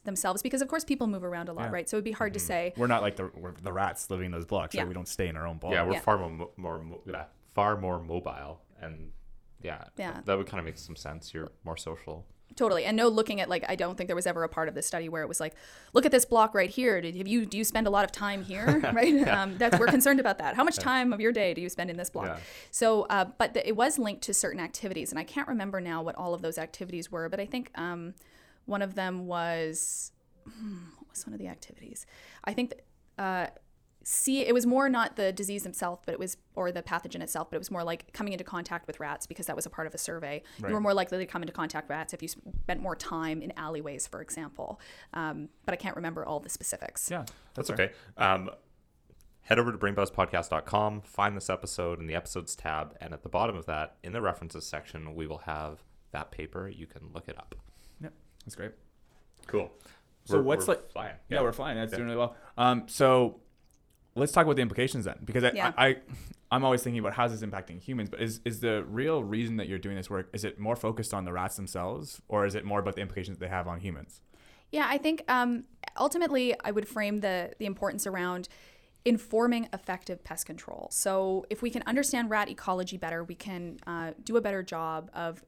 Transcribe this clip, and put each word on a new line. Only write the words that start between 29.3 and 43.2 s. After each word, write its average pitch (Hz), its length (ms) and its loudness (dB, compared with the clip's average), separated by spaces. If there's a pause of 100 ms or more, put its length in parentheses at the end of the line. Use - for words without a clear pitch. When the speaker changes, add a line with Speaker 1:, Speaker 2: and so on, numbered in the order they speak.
Speaker 1:
hmm, 208 420 -10 (100)
what - 120 -20
was - 160 -10
one 214 80 -10
of 208 60 -10
the 185 80 -8
activities? - 580 -14 (380)
I 202 100 -2
think 247 180 0
that, - 120 -16 (400)
uh, 185 240 0 (560)
see, - 420 2
it - 80 6
was 240 120 6
more 262 240 6
not 233 260 4
the 196 160 2
disease 196 340 -4
itself, 180 400 -6
but - 60 -4
it - 80 -4
was, 180 160 -4 (180)
or 185 200 0
the 175 100 -4
pathogen - 380 -4
itself, 160 280 -4
but 170 60 -6
it 160 40 0
was 185 120 -8
more 175 140 -2
like 170 260 -4
coming 202 220 -4
into 180 100 -6
contact 175 420 -6
with 151 140 -10
rats, 147 260 -6
because 170 200 -12
that 151 100 -4
was 151 100 -4
a 165 40 -8
part 160 180 -6
of 156 80 -10
a - 20 -8
survey. 156 460 -6 (140)
You - 80 -6
Speaker 2:
Right. 214 80 0
Speaker 1:
were 208 80 2
more 202 120 6
likely 185 240 2
to 185 80 0
come 180 180 -4
into 165 100 -6
contact 156 340 -4
with - 40 -6
rats 156 220 -6
if - 80 -10
you 160 60 -8
spent - 540 -4
more 180 140 -2
time 160 460 -4